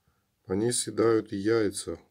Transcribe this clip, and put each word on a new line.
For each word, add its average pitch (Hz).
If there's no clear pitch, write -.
они 107
съедают 113
яйца 101